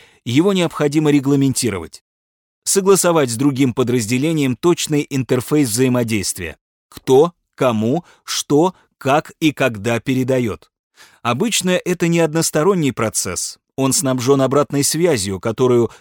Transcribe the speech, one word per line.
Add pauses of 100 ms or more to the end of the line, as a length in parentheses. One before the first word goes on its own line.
(240)
его
необходимо
регламентировать. (600)
Согласовать
с
другим
подразделением
точный
интерфейс
взаимодействия. (320)
Кто, (200)
кому, (180)
что, (240)
как
и
когда
передаёт. (500)
Обычно
это
не
односторонний
процесс. (160)
Он
снабжён
обратной
связью,
которую